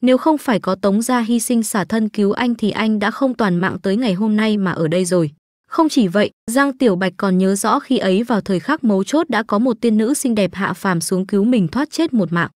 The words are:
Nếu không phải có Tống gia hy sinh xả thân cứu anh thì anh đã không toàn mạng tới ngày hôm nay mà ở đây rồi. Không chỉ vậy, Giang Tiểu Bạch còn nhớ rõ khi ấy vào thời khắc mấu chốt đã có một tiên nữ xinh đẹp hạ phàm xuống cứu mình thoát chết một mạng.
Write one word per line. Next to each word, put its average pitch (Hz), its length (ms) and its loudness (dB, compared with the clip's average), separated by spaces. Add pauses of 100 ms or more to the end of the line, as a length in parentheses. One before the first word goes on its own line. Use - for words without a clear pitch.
Nếu 254 160 4
không 311 200 2
phải 214 220 0
có 190 160 -4
Tống 202 260 0
gia 247 180 0
hy 233 200 0
sinh 226 240 0
xả 208 200 -2
thân 220 260 -2
cứu 202 220 0
anh 240 240 -2
thì 208 160 -2
anh 214 280 0
đã 208 120 -2
không 262 220 -2
toàn 196 220 0
mạng 180 260 -2
tới 196 160 -2
ngày 240 160 0
hôm 214 220 0
nay 214 220 0
mà 185 140 -2
ở 165 160 -2
đây 180 180 0
rồi. 170 260 0 (420)
Không 330 160 2
chỉ 226 180 2
vậy, 202 240 0 (200)
Giang 269 260 0
Tiểu 214 180 2
Bạch 185 220 -2
còn 190 200 0
nhớ 190 180 2
rõ 220 240 0
khi 262 180 0
ấy 190 260 0
vào 226 180 -2
thời 185 180 -2
khắc 294 240 -4
mấu 196 200 2
chốt 320 260 0
đã 226 140 -2
có 208 160 -2
một 240 220 0
tiên 220 160 2
nữ 226 160 2
xinh 240 220 -2
đẹp 190 180 0
hạ 185 200 -4
phàm 180 280 -2
xuống 190 240 -2
cứu 202 180 0
mình 220 240 2
thoát 294 240 -4
chết 320 220 -2
một 185 200 0
mạng. 170 220 -2